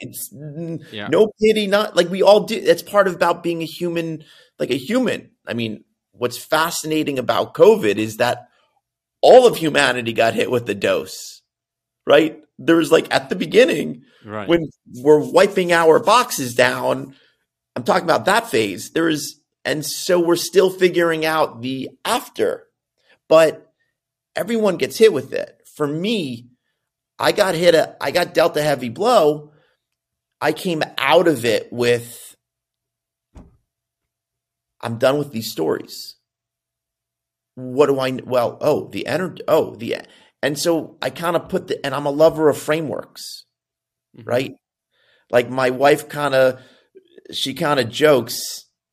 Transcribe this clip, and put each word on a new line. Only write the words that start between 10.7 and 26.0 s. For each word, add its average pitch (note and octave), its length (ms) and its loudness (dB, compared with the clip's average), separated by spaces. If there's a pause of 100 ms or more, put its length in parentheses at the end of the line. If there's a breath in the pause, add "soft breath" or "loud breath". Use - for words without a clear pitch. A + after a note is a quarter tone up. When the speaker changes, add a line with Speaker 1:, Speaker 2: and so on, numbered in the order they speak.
Speaker 1:
dose, - 680 -4 (640)
right? D3+ 340 4 (160)
There C3 200 2
was, D#3 160 0
like, D#3 200 4
at C3+ 180 -2
the A#3 60 -4
beginning, F#3 680 0 (200 soft breath)
Speaker 2:
Right. G#2 240 -10
Speaker 1:
when E3 200 -10 (260)
we're C#3 240 4
wiping F3 540 0
our E3 260 6
boxes F#3+ 560 0
down, B2+ 640 -2 (580 soft breath)
I'm B2 80 -10
talking F3+ 220 0
about C#3 220 0
that G#3+ 220 0
phase. G#2+ 440 -2
There E3 160 -2
is, D3+ 320 -6 (240)
and C#3+ 200 -4
so - 360 -2
we're E3+ 160 2
still F#3+ 340 2
figuring E3+ 540 0
out D#3 380 -2
the C3 260 -8 (160)
after, F#3 640 -4 (600)
but D#3+ 440 4 (640)
everyone G3+ 400 -2
gets C3+ 220 -4
hit A3 140 6
with C#3+ 200 -6
it. - 280 -8 (140)
For D3 140 -4
me, D#3 580 -6 (720)